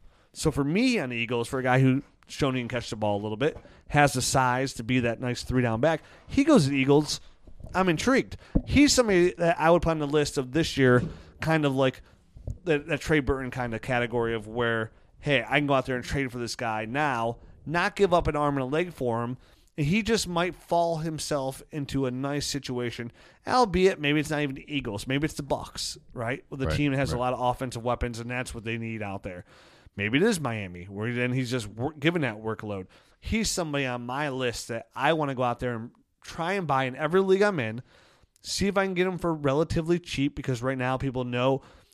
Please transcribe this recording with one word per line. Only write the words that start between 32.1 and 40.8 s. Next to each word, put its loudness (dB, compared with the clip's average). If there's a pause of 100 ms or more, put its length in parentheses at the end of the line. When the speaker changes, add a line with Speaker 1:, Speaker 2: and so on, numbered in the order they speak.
Speaker 1:
that -4
workload. -6 (340)
He's -2
somebody -2
on -6
my -4
list -4
that -8 (100)
I 2
wanna 0
go -2
out 0
there -4
and -10 (340)
try -4
and -4
buy 2
in -4
every 2
league 4
I'm 2
in, -4 (580)
see -2
if 0
I 2
can -4
get 2
him -4
for -2
relatively 0
cheap, -4
because -4
right -2
now 0